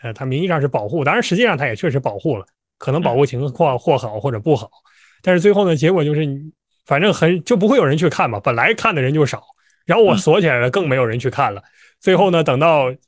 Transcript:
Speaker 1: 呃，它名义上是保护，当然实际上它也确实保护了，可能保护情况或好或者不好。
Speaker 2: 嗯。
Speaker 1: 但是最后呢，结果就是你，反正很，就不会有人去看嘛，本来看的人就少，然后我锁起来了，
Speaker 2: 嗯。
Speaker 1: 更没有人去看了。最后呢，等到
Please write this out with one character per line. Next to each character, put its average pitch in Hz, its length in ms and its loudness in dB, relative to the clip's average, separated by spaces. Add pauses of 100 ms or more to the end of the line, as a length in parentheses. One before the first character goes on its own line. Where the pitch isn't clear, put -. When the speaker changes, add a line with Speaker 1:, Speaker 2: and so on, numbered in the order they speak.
Speaker 1:
呃， 117 100 -10
它 135 120 -12
名 131 160 -4
义 190 60 -2
上 165 140 -2
是 139 80 0
保 113 180 -4
护， 147 160 -4
当 139 100 0
然 233 100 0
实 180 120 -4
际 208 80 0
上 202 160 0
它 143 80 -4
也 113 80 -4
确 160 160 -4
实 131 80 -2
保 117 200 -4
护 139 180 -4
了， 95 100 -12 (320)
可 - 140 -6
能 160 100 -2
保 131 120 0
护 139 120 2
情 131 260 -6
况 143 260 0
或 143 200 2
好 110 220 -8
或 139 100 -4
者 113 80 -4
不 151 160 0
好。 107 120 -2
Speaker 2:
嗯。 - 40 -20 (520)
Speaker 1:
但 185 120 2
是 175 60 2
最 202 120 4
后 202 140 2
呢， 170 80 2
结 151 160 2
果 175 140 2
就 151 100 0
是 156 100 0
你， 143 280 -8 (340)
反 143 140 0
正 196 120 2
很， 165 300 0
就 240 140 0
不 190 100 2
会 269 100 4
有 214 80 4
人 147 140 2
去 170 100 0
看 147 220 -2
嘛， 107 80 -6
本 120 160 -2
来 135 200 2
看 220 200 -2
的 143 80 -2
人 131 100 0
就 151 140 2
少， - 160 -10 (420)
然 175 140 2
后 226 60 6
我 175 120 4
锁 156 240 2
起 170 60 2
来 127 140 2
了， 123 80 0
Speaker 2:
嗯。 - 20 -2
Speaker 1:
更 180 180 -2
没 131 60 0
有 131 100 0
人 113 140 -4
去 127 100 -4
看 123 240 -2
了。 95 80 -14 (400)
最 190 140 2
后 190 160 2
呢， 170 140 2
等 135 160 0
到 147 340 2 (140)